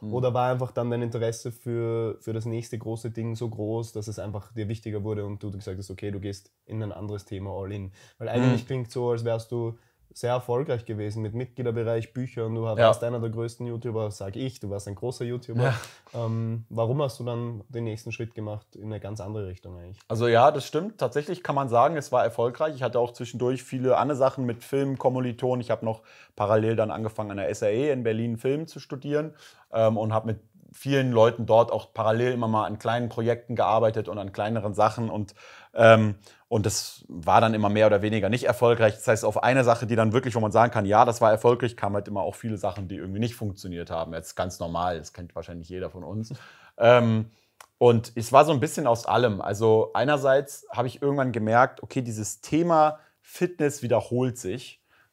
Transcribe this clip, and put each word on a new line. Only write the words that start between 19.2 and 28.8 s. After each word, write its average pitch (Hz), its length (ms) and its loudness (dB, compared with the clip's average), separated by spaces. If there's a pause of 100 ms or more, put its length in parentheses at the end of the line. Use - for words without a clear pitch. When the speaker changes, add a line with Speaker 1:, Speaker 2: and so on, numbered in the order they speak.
Speaker 2:
andere 104 280 -8
Richtung 90 280 -16
eigentlich? 87 300 -18
Speaker 1:
Also 113 220 0
ja, 120 240 8
das 143 140 -6
stimmt. 185 320 -6
Tatsächlich 147 440 -4
kann 147 140 -4
man 139 120 0
sagen, 127 280 4
es 139 160 -6
war 123 100 4
erfolgreich. 127 540 -2
Ich 127 80 -4
hatte 117 160 0
auch 120 120 0
zwischendurch 123 520 -4
viele 131 320 2
andere 131 200 2
Sachen 131 300 2
mit 117 160 -6
Film, 139 360 -2
Kommilitonen. 127 600 -2
Ich 117 120 -4
hab 110 100 -2
noch 110 200 -6 (340)
parallel 110 400 2
dann 107 160 0
angefangen, 107 400 -6
an 98 60 -8
der 92 120 -4
S 113 120 -6
R 104 100 2
E 139 180 0
in 127 140 -2
Berlin 113 340 -2
Film 147 300 -4
zu - 100 -18
studieren, 147 560 -6 (380)